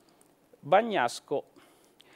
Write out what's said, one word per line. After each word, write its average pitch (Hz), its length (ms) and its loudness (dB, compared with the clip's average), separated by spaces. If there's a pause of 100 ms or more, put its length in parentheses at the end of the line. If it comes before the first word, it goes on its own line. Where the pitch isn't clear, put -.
(580)
Bagnasco 160 880 -2 (720)